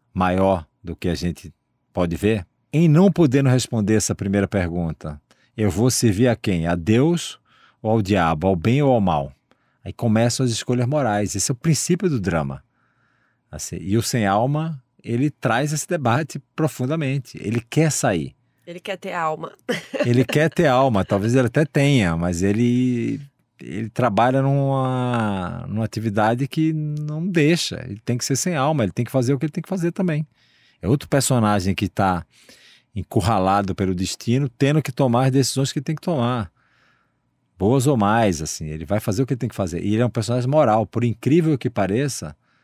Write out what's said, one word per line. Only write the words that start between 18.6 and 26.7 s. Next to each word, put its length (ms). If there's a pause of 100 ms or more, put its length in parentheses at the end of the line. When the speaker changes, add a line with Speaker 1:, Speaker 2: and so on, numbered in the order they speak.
Speaker 2:
Ele 140
quer 180
ter 160
alma. 400 (160)
<laughs> 380
Speaker 1:
Ele 180
quer 240
ter 200
alma. 360
Talvez 300
ele 140
até 160
tenha, 520
mas 260
ele, 800 (400)
ele 300
trabalha 500
numa, 1300
numa 180
atividade 600
que 260